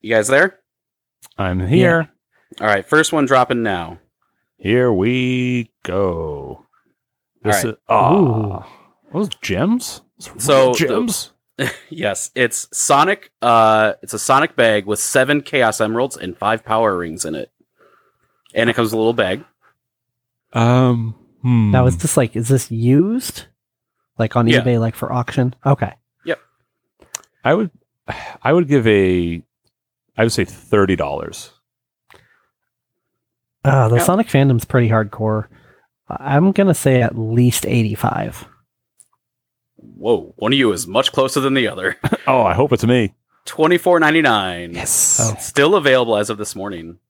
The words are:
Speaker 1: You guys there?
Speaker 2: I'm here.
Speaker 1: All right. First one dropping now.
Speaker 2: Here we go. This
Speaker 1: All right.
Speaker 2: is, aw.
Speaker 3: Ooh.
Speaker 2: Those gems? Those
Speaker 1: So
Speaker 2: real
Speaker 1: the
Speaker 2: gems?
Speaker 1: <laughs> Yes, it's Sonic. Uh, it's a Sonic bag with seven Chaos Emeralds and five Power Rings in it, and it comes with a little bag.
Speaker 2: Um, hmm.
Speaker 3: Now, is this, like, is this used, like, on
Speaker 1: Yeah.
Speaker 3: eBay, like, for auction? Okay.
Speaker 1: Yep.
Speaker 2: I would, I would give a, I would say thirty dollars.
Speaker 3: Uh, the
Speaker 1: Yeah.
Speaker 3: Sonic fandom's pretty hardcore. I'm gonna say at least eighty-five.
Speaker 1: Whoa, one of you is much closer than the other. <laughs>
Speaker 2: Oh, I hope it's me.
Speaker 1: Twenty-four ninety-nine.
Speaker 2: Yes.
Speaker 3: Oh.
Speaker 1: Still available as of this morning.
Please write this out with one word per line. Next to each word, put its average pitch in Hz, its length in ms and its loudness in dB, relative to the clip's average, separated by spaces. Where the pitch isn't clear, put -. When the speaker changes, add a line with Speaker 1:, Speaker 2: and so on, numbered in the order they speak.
Speaker 1:
You 113 120 -4
guys 110 140 2
there? 147 320 2
Speaker 2:
I'm 92 260 -2
here. 160 460 2
Speaker 1:
All 107 60 0
right. 101 180 2
First 151 260 2
one 151 140 0
dropping 127 380 2
now. 87 340 -6
Speaker 2:
Here 120 360 0
we 123 760 -2
go. 82 880 -6
This 107 140 0
Speaker 1:
All 113 60 -2
right. - 20 -8
Speaker 2:
is, - 60 -20
aw. 110 680 2
Speaker 3:
Ooh. 95 40 -18
Speaker 2:
Those 196 180 -4
gems? 196 600 -4
Those - 240 -16
Speaker 1:
So 135 220 4
Speaker 2:
real 127 80 4
Speaker 1:
the 123 40 -4
Speaker 2:
gems? 127 520 -4
Speaker 1:
<laughs> 131 120 -6
Yes, 127 440 -6
it's 123 420 -2
Sonic. 160 640 0
Uh, 110 640 4
it's - 140 -16
a 107 40 -8
Sonic 139 360 0
bag 107 320 2
with 104 120 -2
seven 139 420 0
Chaos 123 380 0
Emeralds 117 380 -2
and 90 180 -12
five 107 300 -4
Power 110 320 0
Rings 82 280 -8
in 78 100 -8
it, - 160 -12
and 117 160 0
it - 40 2
comes 117 120 0
with 107 80 -8
a - 20 -2
little 110 160 0
bag. 104 320 -4
Speaker 2:
Um, 120 600 2
hmm. 117 260 2
Speaker 3:
Now, 127 160 4
is 123 140 2
this, - 180 -2
like, 123 180 0
is 113 120 -4
this 131 240 0
used, 143 760 0
like, 113 180 -2
on 117 120 2
Speaker 1:
Yeah. 127 140 4
Speaker 3:
eBay, 120 180 0
like, 113 160 -2
for - 180 -10
auction? 123 400 -2
Okay. - 300 0
Speaker 1:
Yep. 165 140 -4
Speaker 2:
I 135 80 4
would, 196 160 0
I 123 100 0
would 170 160 2
give 135 200 2
a, 90 560 2
I 110 60 2
would 117 100 2
say - 120 -2
thirty 98 500 0
dollars. 76 560 -8
Speaker 3:
Uh, 135 240 2
the 117 100 2
Speaker 1:
Yeah. 117 60 2
Speaker 3:
Sonic 190 240 0
fandom's 135 380 2
pretty 120 240 0
hardcore. 110 580 -2
I'm 143 420 0
gonna 190 220 2
say 131 280 2
at 117 160 -2
least 117 480 0
eighty-five. 107 800 -4
Speaker 1:
Whoa, - 600 -4
one 113 160 -2
of 139 60 2
you 120 140 2
is 87 120 -8
much 104 260 -2
closer 135 280 0
than 135 140 -2
the 127 140 0
other. 92 340 -6
<laughs> - 60 -2
Speaker 2:
Oh, 131 180 2
I 92 100 2
hope 139 180 0
it's 117 140 0
me. 117 280 2
Speaker 1:
Twenty-four 175 540 2
ninety-nine. 107 760 0
Speaker 2:
Yes. - 480 -2
Speaker 3:
Oh. 110 180 -2
Speaker 1:
Still 147 360 0
available 127 400 2
as 104 140 -2
of 110 80 -6
this 104 180 -10
morning. 92 440 -12